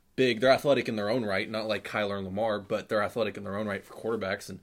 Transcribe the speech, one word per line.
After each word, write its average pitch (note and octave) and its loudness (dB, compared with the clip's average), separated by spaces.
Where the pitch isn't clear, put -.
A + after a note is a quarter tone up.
big. B2 4
They're B2+ 6
athletic B2 4
in A2+ -2
their G#2 -2
own A#2+ 2
right, G#2 0
not A2 -4
like G#2 -2
Kyler G#2 -2
and G2 -6
Lamar, G#2 0
but G2 -4
they're G#2+ 2
athletic G2+ -2
in G2+ -10
their G2 -6
own G#2+ -2
right G2 -4
for - -20
quarterbacks. G#2 -4
And G2 -10